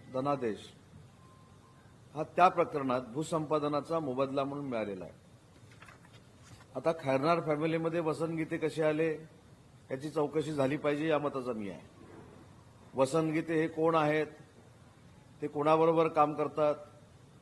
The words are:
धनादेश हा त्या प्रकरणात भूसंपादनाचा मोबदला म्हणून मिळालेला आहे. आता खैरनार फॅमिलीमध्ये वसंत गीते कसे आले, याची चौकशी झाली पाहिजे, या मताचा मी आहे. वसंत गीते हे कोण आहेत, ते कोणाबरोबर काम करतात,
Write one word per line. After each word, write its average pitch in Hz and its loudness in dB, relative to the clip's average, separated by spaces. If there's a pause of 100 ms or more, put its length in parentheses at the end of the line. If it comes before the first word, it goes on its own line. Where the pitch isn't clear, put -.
(140)
धनादेश 127 -2 (1600)
हा 147 -4
त्या 175 6
प्रकरणात 143 0
भूसंपादनाचा 147 -2
मोबदला 135 -2
म्हणून 143 -6
मिळालेला 104 -6
आहे. 78 -16 (1600)
आता 135 0
खैरनार 151 2
फॅमिलीमध्ये 160 -2
वसंत 160 -2
गीते 160 -4
कसे 156 -2
आले, 156 2 (760)
याची 135 -6
चौकशी 147 -2
झाली 139 0
पाहिजे, 147 0
या 151 4
मताचा 135 -4
मी 107 -6
आहे. 85 -12 (1120)
वसंत 156 2
गीते 160 0
हे 160 2
कोण 160 2
आहेत, 151 2 (1160)
ते 147 -4
कोणाबरोबर 160 4
काम 151 2
करतात, 147 0 (680)